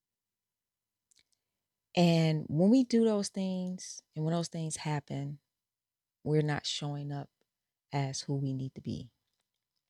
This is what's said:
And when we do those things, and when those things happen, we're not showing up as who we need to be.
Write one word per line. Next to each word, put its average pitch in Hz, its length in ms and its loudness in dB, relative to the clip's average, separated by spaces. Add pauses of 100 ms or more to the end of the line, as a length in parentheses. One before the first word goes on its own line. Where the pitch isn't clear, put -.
(2000)
And 165 520 4
when 180 220 4
we 262 140 6
do 226 220 4
those 208 240 0
things, 185 720 -6 (140)
and 156 100 -2
when 165 80 0
those 170 140 -2
things 160 300 -6
happen, 143 600 -6 (840)
we're 151 180 4
not 147 240 -2
showing 143 460 -6
up 143 180 -8 (600)
as 139 300 -4
who 143 140 -4
we 139 180 -2
need 131 220 -6
to 139 60 -12
be. 117 300 -8 (800)